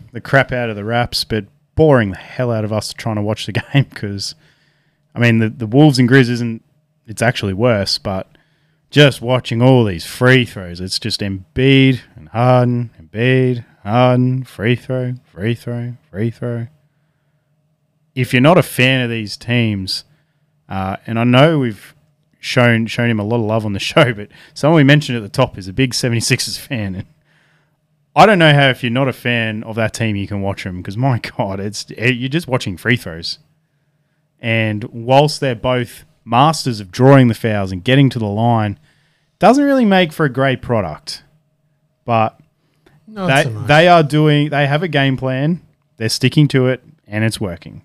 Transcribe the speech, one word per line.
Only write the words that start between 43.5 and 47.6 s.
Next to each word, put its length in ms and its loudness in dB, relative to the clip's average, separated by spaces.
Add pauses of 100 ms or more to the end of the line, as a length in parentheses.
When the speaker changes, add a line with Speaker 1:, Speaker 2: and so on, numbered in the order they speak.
Speaker 2:
much. 160 -8
Speaker 1:
they 200 6
are 160 6
doing, 460 2
they 180 -2
have 160 -2
a 60 -4
game 280 0
plan, 440 -4 (360)
they're 120 -4
sticking 400 2
to 180 2
it, 160 -4 (240)
and 160 -4
it's 180 -2
working 440 -10